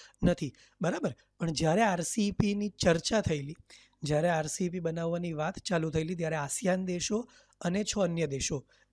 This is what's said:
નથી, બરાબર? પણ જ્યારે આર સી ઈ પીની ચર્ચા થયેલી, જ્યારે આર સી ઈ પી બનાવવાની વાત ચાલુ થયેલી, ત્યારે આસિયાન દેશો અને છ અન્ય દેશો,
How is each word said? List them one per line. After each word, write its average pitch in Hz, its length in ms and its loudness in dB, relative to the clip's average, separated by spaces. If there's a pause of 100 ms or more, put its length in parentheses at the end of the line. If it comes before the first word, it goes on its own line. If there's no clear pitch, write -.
(240)
નથી, 170 300 2 (280)
બરાબર? 180 340 0 (240)
પણ 170 120 0
જ્યારે 160 300 4
આર 185 200 2
સી 202 260 0
ઈ 202 40 0
પીની 202 380 0
ચર્ચા 180 520 2
થયેલી, 147 340 -2 (480)
જ્યારે 151 260 2
આર 156 180 0
સી - 180 -2
ઈ 175 40 -2
પી 180 100 -6
બનાવવાની 165 540 -4
વાત 156 260 -4
ચાલુ 160 300 0
થયેલી, 160 260 -2
ત્યારે 160 200 -2
આસિયાન 180 500 0
દેશો 185 420 -2 (340)
અને 190 220 0
છ 208 140 -2
અન્ય 170 300 2
દેશો, 135 380 -4 (280)